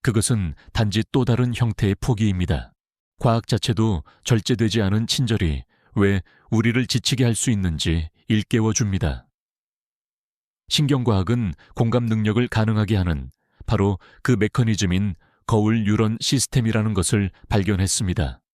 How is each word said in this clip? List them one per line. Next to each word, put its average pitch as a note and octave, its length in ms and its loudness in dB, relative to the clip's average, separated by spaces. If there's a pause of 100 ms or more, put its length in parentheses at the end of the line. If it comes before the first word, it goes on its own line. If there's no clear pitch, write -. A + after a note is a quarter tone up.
그것은 G#2 520 0 (180)
단지 G#2+ 300 0 (100)
또 C3 120 2
다른 A#2+ 300 0
형태의 G#2+ 460 0
포기입니다. F#2 720 -2 (460)
과학 A#2 280 0
자체도 A2 580 -2 (200)
절제되지 A2+ 580 0
않은 G#2+ 240 0
친절이 G2+ 580 -2 (320)
왜 G2 260 2 (280)
우리를 A#2 360 0
지치게 B2+ 380 0
할 A#2 100 2
수 - 160 -2
있는지 E2 600 -2 (180)
일깨워줍니다. G#2+ 960 0 (1400)
신경과학은 A#2+ 880 0 (200)
공감 A#2+ 320 0
능력을 A2 420 0
가능하게 G#2+ 480 0
하는 D#2 340 -2 (360)
바로 G2+ 320 2 (240)
그 C3 100 2
메커니즘인 G2+ 840 0 (320)
거울 A2 380 2
뉴런 G#2+ 360 0
시스템이라는 A2 720 0
것을 G2 380 0 (180)
발견했습니다. F#2 920 -2 (120)